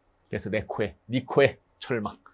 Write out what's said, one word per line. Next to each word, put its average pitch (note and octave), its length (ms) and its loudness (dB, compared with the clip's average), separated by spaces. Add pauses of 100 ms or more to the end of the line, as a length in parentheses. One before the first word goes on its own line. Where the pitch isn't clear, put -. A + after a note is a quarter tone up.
(300)
그래서 G#2 200 -6
내 G2+ 180 0
코에, G2+ 280 -4 (100)
네 B2+ 200 -2
코에 - 340 4 (200)
철망. A2 380 -4 (160)